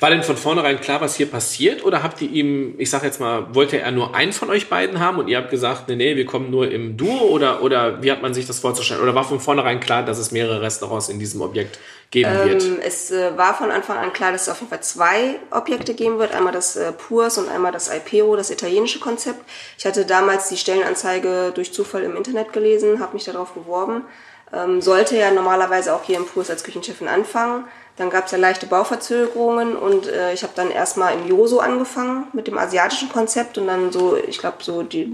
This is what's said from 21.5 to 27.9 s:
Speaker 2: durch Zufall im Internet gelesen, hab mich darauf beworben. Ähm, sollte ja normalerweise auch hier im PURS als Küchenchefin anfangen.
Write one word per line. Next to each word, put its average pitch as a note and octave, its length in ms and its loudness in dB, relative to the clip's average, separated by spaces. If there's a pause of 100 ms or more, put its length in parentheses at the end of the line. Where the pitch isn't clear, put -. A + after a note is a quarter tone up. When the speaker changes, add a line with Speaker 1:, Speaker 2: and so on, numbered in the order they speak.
Speaker 2:
durch F3+ 160 -6
Zufall G3+ 320 -4
im F3+ 140 -6
Internet A3 340 -4
gelesen, G#3+ 480 4
hab F#3 140 -6
mich G3+ 100 -8
darauf F3+ 300 -8
beworben. F3+ 480 -4 (520)
Ähm, F3+ 280 0
sollte F#3+ 340 6
ja G3+ 160 6
normalerweise F#3 640 4
auch - 80 -2
hier F#3 140 0
im F3 80 -2
PURS F3+ 240 -4
als E3 160 -6
Küchenchefin F3 420 -10
anfangen. A#3 560 0 (320)